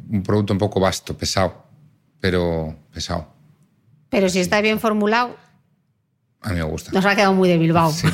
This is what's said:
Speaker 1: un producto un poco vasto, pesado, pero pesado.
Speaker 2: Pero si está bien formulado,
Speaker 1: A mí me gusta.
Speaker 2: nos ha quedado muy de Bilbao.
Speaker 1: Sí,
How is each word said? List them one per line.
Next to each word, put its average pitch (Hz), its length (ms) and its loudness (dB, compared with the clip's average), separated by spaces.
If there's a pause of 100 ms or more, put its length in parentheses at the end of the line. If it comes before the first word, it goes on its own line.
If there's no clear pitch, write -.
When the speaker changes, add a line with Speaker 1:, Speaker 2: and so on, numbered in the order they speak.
Speaker 1:
un 98 140 -2
producto 101 280 0
un 98 80 0
poco 95 220 0
vasto, 90 360 0
pesado, - 500 -2 (520)
pero 85 560 -2 (180)
pesado. 85 400 -8 (760)
Speaker 2:
Pero 196 180 2
si 180 140 0
está 180 180 0
bien 214 220 0
formulado, 220 560 0 (1040)
Speaker 1:
A - 80 -8
mí 92 60 -2
me 82 80 -4
gusta. 80 280 -8
Speaker 2:
nos 190 140 0
ha 202 100 2
quedado 196 180 4
muy 185 140 4
de 175 100 4
Bilbao. 165 360 2
Speaker 1:
Sí, 160 200 -2